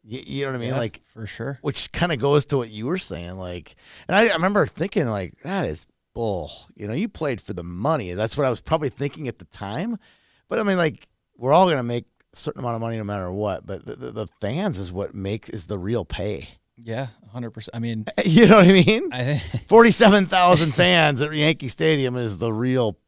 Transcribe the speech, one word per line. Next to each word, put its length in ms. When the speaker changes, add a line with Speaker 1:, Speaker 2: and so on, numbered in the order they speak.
Speaker 1:
Y-, 240
you 180
know 80
what 40
I 40
mean? 100
Speaker 2:
Yeah, 80
Speaker 1:
Like, 280
Speaker 2:
for 200
sure. 360
Speaker 1:
which 300
kinda 240
goes 300
to 100
what 140
you 160
were 120
saying, 380
like, 380
and 80
I, 120
I 60
remember 320
thinking, 420
like, 340
"That 240
is 200
bull." 360
You 140
know, 60
you 140
played 320
for 120
the 120
money. 500
That's 220
what 100
I 40
was 100
probably 280
thinking 400
at 100
the 80
time. 520
But, 100
I 60
mean, 140
like, 280
we're 160
all 160
gonna 160
make 220
a 40
certain 240
amount 160
of 40
money 160
no 80
matter 260
what. 360
But 200
the, 100
the, 160
the 140
fans 380
is 140
what 220
makes, 360
is 180
the 100
real 260
pay. 560
Speaker 2:
Yeah, 260
a 60
hundred 220
percent. 260
I 20
mean, 280
Speaker 1:
<laughs> 80
You 240
know 80
what 120
I 40
mean? 400
Speaker 2:
I 260
<laughs> 300
Speaker 1:
Forty-seven 580
thousand 480
fans 460
at 120
Yankee 360
Stadium 480
is 220
the 140
real 560